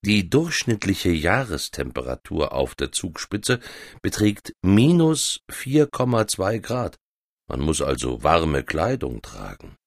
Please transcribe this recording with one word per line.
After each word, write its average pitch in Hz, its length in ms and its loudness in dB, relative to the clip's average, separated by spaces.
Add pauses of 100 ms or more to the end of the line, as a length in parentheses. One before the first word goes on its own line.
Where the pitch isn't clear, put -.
Die 101 260 2
durchschnittliche 120 800 0
Jahrestemperatur 80 1400 -2
auf 67 240 -2
der 69 160 -4
Zugspitze - 640 -4 (420)
beträgt 104 520 -2 (100)
minus 156 800 4 (100)
vier 147 380 2
Komma 120 400 0
zwei 101 300 -2
Grad. 110 360 -4 (540)
Man 62 100 -6
muss 76 240 0
also 62 400 -2
warme 78 400 4
Kleidung 76 600 -4
tragen. - 520 -16 (120)